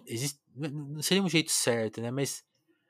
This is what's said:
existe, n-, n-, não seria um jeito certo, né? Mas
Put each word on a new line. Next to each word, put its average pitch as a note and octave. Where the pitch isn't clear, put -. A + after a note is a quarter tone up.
existe, B2+
n-, D3
n-, C#3+
não D3+
seria F#3+
um F#3
jeito D#3
certo, A2+
né? A#2
Mas C3+